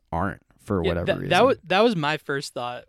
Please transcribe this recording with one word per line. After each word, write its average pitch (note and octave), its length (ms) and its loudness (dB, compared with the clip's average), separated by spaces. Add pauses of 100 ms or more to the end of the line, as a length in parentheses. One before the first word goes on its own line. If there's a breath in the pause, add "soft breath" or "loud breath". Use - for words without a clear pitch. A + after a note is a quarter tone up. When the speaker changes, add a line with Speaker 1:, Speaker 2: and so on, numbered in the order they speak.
(120)
Speaker 1:
aren't F2 300 -4 (220)
for F#2 200 0
Speaker 2:
Yeah, E2 60 2
Speaker 1:
whatever F2 160 -2
Speaker 2:
that, F2+ 100 0
Speaker 1:
reason. F#2 140 -6
Speaker 2:
that F#3+ 140 4
wa-, C4 100 4 (120)
that F3+ 160 2
was A#3 140 4
my D3+ 220 -2
first C#3+ 360 -8
thought, B2 340 -8